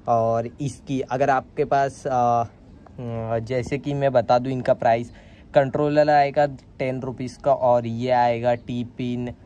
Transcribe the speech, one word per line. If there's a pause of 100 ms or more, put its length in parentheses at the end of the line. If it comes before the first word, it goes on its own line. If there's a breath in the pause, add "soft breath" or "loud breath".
और (120)
इसकी
अगर
आपके
पास,
आ, (920)
जैसे
कि
मैं
बता
दूँ
इनका
price, (420 loud breath)
controller
आएगा
टेन
रुपीज़
का
और
ये
आएगा
टी
पिन (140)